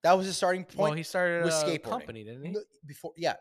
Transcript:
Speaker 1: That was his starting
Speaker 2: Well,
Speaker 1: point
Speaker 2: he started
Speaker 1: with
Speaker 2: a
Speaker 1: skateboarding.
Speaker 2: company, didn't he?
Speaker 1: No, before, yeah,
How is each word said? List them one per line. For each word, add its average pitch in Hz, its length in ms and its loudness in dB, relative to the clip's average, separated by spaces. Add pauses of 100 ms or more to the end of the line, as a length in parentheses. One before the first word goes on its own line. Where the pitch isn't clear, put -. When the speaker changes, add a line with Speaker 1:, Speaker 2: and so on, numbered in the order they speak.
Speaker 1:
That 170 140 8
was 190 80 0
his 190 100 -4
starting 185 300 2 (100)
Speaker 2:
Well, 156 120 4
Speaker 1:
point 151 100 2
Speaker 2:
he 165 60 -4
started 170 420 0
Speaker 1:
with 165 80 2
Speaker 2:
a 160 120 2
Speaker 1:
skateboarding. 160 180 -2
Speaker 2:
company, - 400 -6
didn't 120 220 -14
he? 180 60 -8
Speaker 1:
No, 208 80 -4 (260)
before, 147 300 -14
yeah, 165 260 0